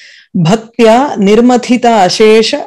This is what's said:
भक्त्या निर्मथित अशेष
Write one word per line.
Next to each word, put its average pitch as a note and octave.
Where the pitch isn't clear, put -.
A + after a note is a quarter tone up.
भक्त्या A3
निर्मथित A#3+
अशेष A3